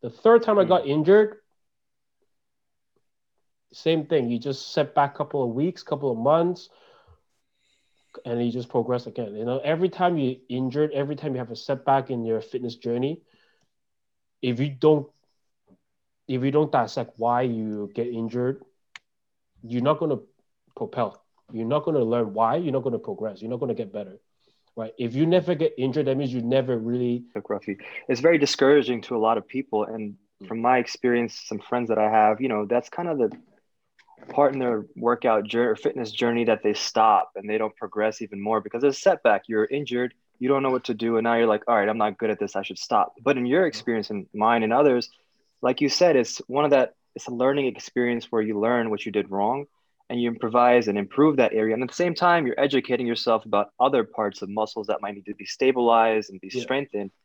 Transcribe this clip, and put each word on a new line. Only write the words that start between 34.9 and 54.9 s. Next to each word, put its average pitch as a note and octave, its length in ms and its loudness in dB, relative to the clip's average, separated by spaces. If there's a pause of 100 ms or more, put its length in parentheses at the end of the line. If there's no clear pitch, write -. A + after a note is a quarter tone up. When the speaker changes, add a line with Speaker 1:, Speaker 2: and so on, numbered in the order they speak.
Speaker 2:
workout A#2 480 2
jour-, A#2 260 0
or - 60 0
fitness A#2 340 -4
journey A#2 340 0
that A2 180 2
they G#2 120 2
stop A2 600 2
and G2 140 -12
they G#2+ 80 0
don't G#2+ 180 -4
progress G#2+ 460 -4
even G2+ 180 -12
more G#2+ 200 0
because G#2+ 220 -8
there's C#3 140 2
a - 40 -14
setback. B2 480 2
You're A2 180 2
injured, B2+ 480 -4 (240)
you B2+ 100 -2
don't C3+ 140 4
know C3+ 80 0
what B2+ 140 -2
to A#2+ 100 -4
do, A2+ 220 0
and A2 80 0
now A#2 100 2
you're A#2 120 4
like, G#2+ 220 2
"All A#2 80 4
right, G#2 120 2
I'm A2 100 -2
not G#2+ 200 -2
good A2 120 -2
at G2 100 -2
this, G2+ 160 -4
I G3 60 -4
should F#2+ 160 -12
stop." - 420 0
But C3+ 160 2
in B2 100 -2
your D#3 160 2
Speaker 1:
Yeah. E3+ 60 0
Speaker 2:
experience A2+ 420 -4
and G2+ 220 -6
mine A2+ 300 2
and A2 100 0
others, B2+ 380 4 (500)
like C3 200 0
you C#3+ 80 2
said, E3 280 4
it's A#2+ 220 0 (100)
one C#3 160 0
of C#3+ 60 2
that, B2+ 240 4 (200)
it's - 140 -14
a B2+ 60 -8
learning C3+ 320 0
experience A#2+ 640 -2
where A2 100 0
you G#2+ 160 -2
learn A2+ 320 0
what G#2 160 -4
you G#2+ 60 -8
did G2 180 -2
wrong A2+ 360 -2 (420)
and A#2+ 120 -4
you A#2+ 80 0
improvise A#2+ 600 4
and G2+ 100 0
improve C#3 380 2
that B2 160 2
area. A2 220 2
And B2 100 -2
at B2 40 -8
the - 60 -16
same F3 200 0
time, E3+ 320 2
you're A#2+ 120 -2
educating C3 480 0
yourself A2+ 380 0
about G#2 340 0
other C3 260 4
parts G#2 380 -4
of F#2+ 60 -10
muscles G#2+ 400 -6
that G#2 120 -2